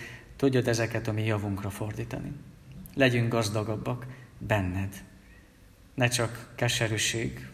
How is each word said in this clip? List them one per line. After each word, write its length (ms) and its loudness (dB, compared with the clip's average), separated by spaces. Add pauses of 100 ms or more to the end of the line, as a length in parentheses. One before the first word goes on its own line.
(360)
tudjad 320 4
ezeket 400 2
a 40 0
mi 120 0
javunkra 460 0
fordítani. 640 -6 (600)
Legyünk 380 4
gazdagabbak 760 0 (320)
benned. 640 0 (920)
Ne 140 4
csak 460 -2
keserűség, 1000 0